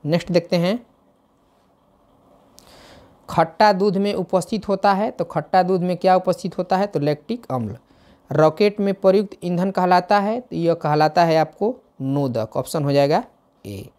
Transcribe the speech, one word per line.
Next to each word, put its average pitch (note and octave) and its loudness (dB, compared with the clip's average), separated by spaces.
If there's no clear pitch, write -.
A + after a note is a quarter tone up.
नेक्स्ट E3 -2
देखते F3 0
हैं, F3+ -2
खट्टा F#3 2
दूध F#3+ 0
में G3+ -2
उपस्थित F#3 -4
होता G3 0
है, G3+ -2
तो F3 -6
खट्टा F3 0
दूध F3+ 0
में F3+ -2
क्या F#3 4
उपस्थित F3+ -2
होता F#3 -2
है? G3+ 0
तो F3+ -4
लैक्टिक D3 -4
अम्ल। A#2 -4
रॉकेट D#3 2
में G3 0
प्रयुक्त F#3+ 0
ईंधन F3+ -2
कहलाता F#3 2
है, G#3+ -2
तो - -14
यह E3 0
कहलाता D#3 2
है D#3+ 2
आपको G3+ -2
नोदक, C3+ -2
ऑप्शन C#3 -4
हो C#3+ 0
जाएगा C#3+ 2
ए। G2 -12